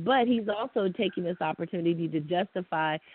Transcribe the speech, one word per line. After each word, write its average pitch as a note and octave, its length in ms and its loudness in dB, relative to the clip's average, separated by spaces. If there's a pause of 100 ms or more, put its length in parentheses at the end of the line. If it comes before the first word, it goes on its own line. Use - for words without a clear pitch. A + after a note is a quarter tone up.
But A#3+ 220 4
he's A#3 220 2
also G#3+ 400 0
taking F#3+ 340 -2
this F3 180 -4
opportunity E3+ 680 -2
to D#3+ 120 -2
justify D#3+ 760 -2 (180)